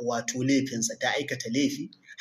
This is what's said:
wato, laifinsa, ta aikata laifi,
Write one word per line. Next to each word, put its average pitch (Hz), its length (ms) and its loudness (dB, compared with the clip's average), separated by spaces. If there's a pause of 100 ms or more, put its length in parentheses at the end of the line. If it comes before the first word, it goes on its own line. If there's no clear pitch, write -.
wato, 120 400 -2
laifinsa, 131 560 2
ta 127 160 0
aikata 131 340 -2
laifi, 135 400 0 (300)